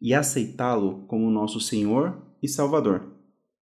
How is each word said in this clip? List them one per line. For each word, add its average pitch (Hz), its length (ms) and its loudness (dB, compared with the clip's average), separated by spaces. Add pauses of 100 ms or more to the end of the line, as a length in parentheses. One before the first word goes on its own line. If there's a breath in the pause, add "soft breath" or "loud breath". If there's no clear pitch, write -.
e 120 120 0
aceitá-lo 123 960 0
como 113 240 2
nosso 107 300 0
Senhor 117 600 0 (220)
e 139 60 -2
Salvador, 139 680 0 (500)